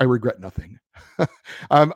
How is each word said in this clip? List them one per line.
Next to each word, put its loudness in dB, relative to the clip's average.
I 4
regret 0
nothing. -16
<laughs> -8
I'm, 4